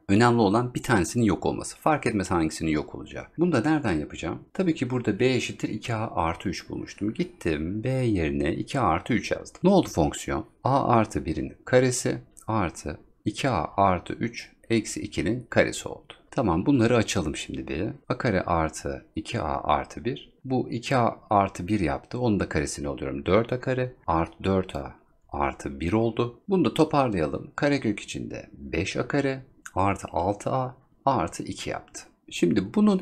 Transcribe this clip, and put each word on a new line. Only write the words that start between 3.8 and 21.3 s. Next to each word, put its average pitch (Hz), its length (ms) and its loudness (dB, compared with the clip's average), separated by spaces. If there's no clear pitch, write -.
yapacağım? 80 460 -4
Tabii 185 220 0
ki 120 160 -4
burada 117 300 0
B 131 140 4
eşittir 117 340 -4
iki 113 260 -6
A 110 200 -4
artı 85 340 -2
üç - 200 -6
bulmuştum. - 460 -6
Gittim 92 720 -4
B 127 40 -2
yerine 87 680 0
iki - 260 -4
A - 20 2
artı 87 320 2
üç - 160 -2
yazdım. - 340 -6
Ne 185 60 8
oldu 190 180 6
fonksiyon? - 580 0
A 131 240 4
artı 107 360 2
birin - 280 -4
karesi 127 540 2
artı 95 520 -4
iki 120 240 -2
A 90 280 0
artı 95 360 4
üç - 380 -6
eksi 110 300 -2
ikinin 107 500 -4
karesi - 380 0
oldu. - 240 -14
Tamam, 90 360 0
bunları 123 300 6
açalım 92 400 0
şimdi - 320 -8
bir. 85 200 -4
A 127 100 -4
kare 95 240 2
artı 78 640 -2
iki - 240 -4
A 73 240 -2
artı - 400 0
bir. - 300 -6
Bu 131 260 -2
iki 127 260 -2
A 117 200 2